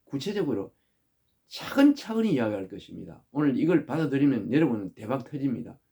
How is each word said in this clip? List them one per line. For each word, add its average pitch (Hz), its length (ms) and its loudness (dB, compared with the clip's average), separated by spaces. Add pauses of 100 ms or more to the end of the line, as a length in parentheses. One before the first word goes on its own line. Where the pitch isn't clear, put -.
구체적으로 139 680 -4 (760)
차근차근 254 760 2
이야기할 107 440 0
것입니다. 87 600 -16
오늘 139 280 0
이걸 160 260 2
받아들이면 135 680 0
여러분은 120 420 2
대박 117 360 -6
터집니다. 117 480 -6 (140)